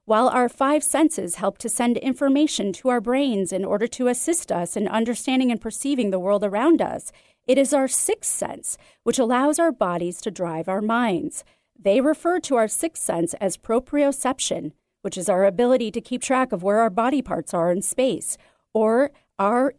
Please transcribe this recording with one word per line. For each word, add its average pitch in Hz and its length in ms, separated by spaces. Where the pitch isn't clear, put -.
while 214 220
our 247 220
five 285 340
senses 269 520
help 196 240
to 233 100
send 240 280
information 269 760
to - 160
our 247 120
brains 226 520
in 185 100
order 208 240
to 247 200
assist 277 440
us 175 240
in 208 120
understanding 247 640
and 220 100
perceiving 247 480
the 190 100
world 202 240
around 226 380
us, - 300
it 262 120
is 277 140
our 269 140
sixth - 440
sense - 460
which 233 160
allows 254 400
our 330 120
bodies 175 500
to 214 100
drive 165 360
our 190 140
minds. 226 600
They 269 220
refer 320 400
to 277 140
our 226 120
sixth - 360
sense 170 320
as 190 220
proprioception, 269 1160
which 196 160
is 175 120
our 190 160
ability 233 460
to 226 100
keep 247 200
track 262 300
of 175 120
where 202 160
our 226 100
body 247 320
parts - 320
are 175 180
in 180 100
space, - 560
or 226 380
our 240 420